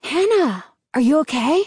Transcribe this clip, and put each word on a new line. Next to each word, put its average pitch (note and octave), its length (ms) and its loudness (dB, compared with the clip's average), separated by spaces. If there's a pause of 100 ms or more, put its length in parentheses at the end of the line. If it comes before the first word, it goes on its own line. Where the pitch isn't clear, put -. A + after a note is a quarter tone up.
(140)
Hannah, F4+ 500 0 (300)
are B3 60 -2
you C4 200 2
okay? C#4 460 -2